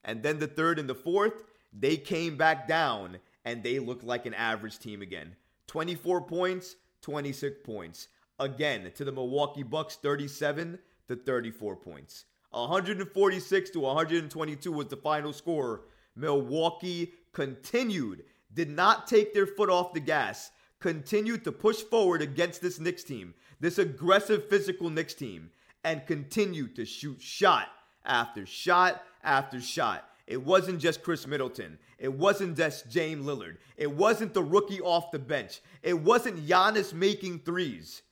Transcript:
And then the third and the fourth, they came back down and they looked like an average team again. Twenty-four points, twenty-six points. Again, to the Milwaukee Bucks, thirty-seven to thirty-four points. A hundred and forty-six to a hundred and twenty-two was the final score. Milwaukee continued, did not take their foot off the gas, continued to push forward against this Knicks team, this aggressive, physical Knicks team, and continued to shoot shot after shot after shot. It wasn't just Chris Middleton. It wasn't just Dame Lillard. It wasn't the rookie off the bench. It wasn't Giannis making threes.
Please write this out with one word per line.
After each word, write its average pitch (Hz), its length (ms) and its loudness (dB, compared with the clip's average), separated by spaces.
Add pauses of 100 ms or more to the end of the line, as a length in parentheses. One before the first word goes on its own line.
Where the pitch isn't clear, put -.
And 113 180 -8
then 151 180 -2
the 156 80 -2
third 156 300 0
and 147 100 -6
the 127 80 -4
fourth, 202 480 0 (300)
they 135 240 2
came 160 400 -4
back 156 300 2
down 117 500 0 (280)
and 117 180 -6
they 123 160 0
looked 120 240 -6
like 120 220 -4
an 113 80 -6
average 110 440 -2
team 104 240 -12
again. 87 340 -12 (320)
Twenty-four 175 560 -2
points, 180 520 -2 (260)
twenty-six 143 640 -6
points. 92 460 -12 (300)
Again, 131 560 -2
to 143 100 -8
the 135 60 -4
Milwaukee 139 520 -2
Bucks, 151 320 -6
thirty-seven 147 840 -4 (280)
to 127 80 -6
thirty-four 117 640 -4
points. 73 480 -18 (260)
A 120 160 -4
hundred 185 320 0
and 196 100 -8
forty-six 190 600 2
to 156 160 -2
a 135 80 2
hundred 160 280 2
and 151 100 -10
twenty-two 156 400 -6
was 147 160 -2
the 139 100 -10
final 151 340 -2
score. 139 540 -4 (300)
Milwaukee 160 1000 0 (180)
continued, 151 920 -4 (300)
did 160 160 -2
not 185 380 4
take 208 260 6
their 196 120 4
foot 196 240 0
off 180 240 4
the 160 60 -2
gas, 139 520 0 (280)
continued 208 640 -2
to 151 80 -2
push - 300 2
forward 185 400 4
against 156 400 -2
this 175 180 -4
Knicks 175 240 -4
team, 98 300 -12 (260)
this 170 180 0
aggressive, 190 720 4
physical 185 400 2
Knicks 156 240 -4
team, 87 380 -10 (320)
and 160 240 -4
continued 156 680 -2
to 113 100 -6
shoot 139 360 -10
shot 156 460 4 (360)
after 117 420 0
shot 180 580 4 (200)
after 135 380 2
shot. 113 480 -2 (160)
It 127 180 -4
wasn't 180 360 4
just 160 240 0
Chris 160 240 -4
Middleton. 127 500 -6 (200)
It 135 160 -4
wasn't 185 440 2
just 151 320 -2
Dame 156 340 -2
Lillard. 110 340 -6 (200)
It 147 140 0
wasn't 214 420 2
the 185 100 4
rookie 196 380 2
off 170 300 2
the 151 80 -4
bench. 127 420 -6 (220)
It 170 160 2
wasn't 196 480 4
Giannis 190 460 4
making 185 460 0
threes. 151 600 -6 (100)